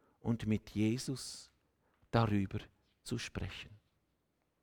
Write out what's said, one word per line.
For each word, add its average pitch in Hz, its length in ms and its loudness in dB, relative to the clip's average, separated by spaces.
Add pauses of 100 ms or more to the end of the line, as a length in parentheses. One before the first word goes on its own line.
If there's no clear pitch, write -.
(200)
und 113 260 0
mit 107 240 2
Jesus 120 800 0 (600)
darüber 104 480 4 (440)
zu - 160 -4
sprechen. - 520 -8 (920)